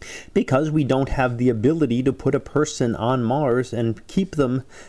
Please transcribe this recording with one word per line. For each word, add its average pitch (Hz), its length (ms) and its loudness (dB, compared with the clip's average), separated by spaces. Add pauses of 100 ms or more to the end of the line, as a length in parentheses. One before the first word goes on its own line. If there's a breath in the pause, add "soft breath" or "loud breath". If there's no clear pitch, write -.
(320 loud breath)
because 156 380 2
we 151 120 2
don't 135 280 0
have 127 260 0
the 123 140 2
ability 127 520 2
to 131 100 2
put 135 220 -2
a 135 60 0
person 131 560 -2
on 123 260 0
Mars 123 520 0
and 113 320 -4
keep 185 300 -4
them 127 280 0 (240 loud breath)